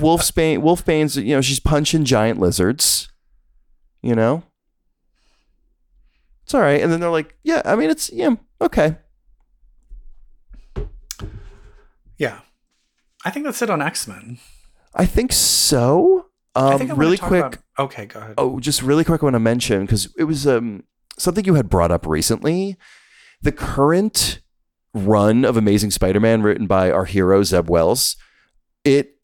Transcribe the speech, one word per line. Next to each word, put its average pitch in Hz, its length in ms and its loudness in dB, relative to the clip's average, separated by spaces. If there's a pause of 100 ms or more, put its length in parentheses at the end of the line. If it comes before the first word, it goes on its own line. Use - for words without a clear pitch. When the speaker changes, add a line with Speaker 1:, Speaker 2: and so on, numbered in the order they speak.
Speaker 1:
Wolfsbane, 160 580 2
Wolfbane's, 156 580 0
you 131 180 0
know, 135 60 2
she's 131 180 -2
punching 156 460 0
giant 113 340 2
lizards, 95 720 0 (920)
you 120 140 -2
know? 120 280 0 (2000)
It's - 100 -8
all 277 80 2
right. 143 200 2
And 165 100 0
then 165 100 0
they're 170 80 -2
like, 160 340 -4
yeah, 320 220 -2
I - 100 0
mean, 302 140 0
it's, 311 240 -6
yeah, 330 220 0 (260)
okay. 156 340 0 (3250)
Speaker 2:
Yeah. 123 220 -6 (840)
I 190 60 -6
think 294 140 -8
that's 269 160 -8
it 233 80 -2
on 165 120 -2
X-Men. - 560 -10 (560)
Speaker 1:
I 180 120 0
think 240 280 -2
so. 170 920 2 (280)
Um, 131 180 2
Speaker 2:
I 139 40 2
think 131 140 -6
I - 20 -6
wanna 135 80 -2
Speaker 1:
really 170 160 2
Speaker 2:
talk 180 100 -10
Speaker 1:
quick. 180 180 2
Speaker 2:
about, 120 120 -10 (220)
okay, 135 260 -8
go 113 160 -18
ahead. 110 160 -18
Speaker 1:
Oh, 135 240 -2
just 135 200 -4
really 143 220 2
quick, 160 180 0
I 151 40 2
wanna 127 140 2
mention, 113 460 0
'cause 98 220 0 (100)
it 156 80 -2
was, 147 220 -2
um, 117 360 0 (340)
something 180 260 -2
you 185 120 4
had 127 140 2
brought 85 220 2
up 85 140 -2
recently. 156 720 -2 (640)
The 147 100 -2
current - 880 0 (540)
run 107 500 2
of 120 140 2
Amazing 104 340 2
Spider-Man 104 500 2
written 104 260 0
by 95 220 2
our 85 140 0
hero, 95 400 2
Zeb 90 260 0
Wells, 85 460 2 (680)
it 139 380 2